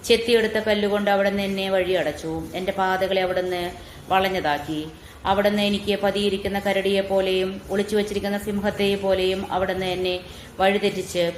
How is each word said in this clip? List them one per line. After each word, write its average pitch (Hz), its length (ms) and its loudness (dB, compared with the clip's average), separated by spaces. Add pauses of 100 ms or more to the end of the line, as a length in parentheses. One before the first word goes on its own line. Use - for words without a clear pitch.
ചെത്തിയെടുത്ത 226 480 4
കല്ലുകൊണ്ട് 208 580 2
അവിടുന്ന് 202 320 2
എന്നെ 196 280 -2
വഴിയടച്ചു. 165 720 0 (120)
എന്റെ 196 180 -2
പാതകളെ 185 500 2
അവിടുന്ന് 180 480 -2 (380)
വളഞ്ഞതാക്കി. 156 800 0 (380)
അവിടുന്ന് 202 380 2
എനിക്ക് 202 400 0
പതിയിരിക്കുന്ന 196 560 0
കരടിയെ 196 420 0
പോലെയും 190 600 0 (100)
ഒളിച്ചു 208 260 0
വച്ചിരിക്കുന്ന 202 420 -2
സിംഹത്തെ 202 560 0
പോലെയും 190 580 0
അവിടുന്ന് 185 340 0
എന്നെ 180 340 -2 (400)
വഴിതെറ്റിച്ച് 185 760 2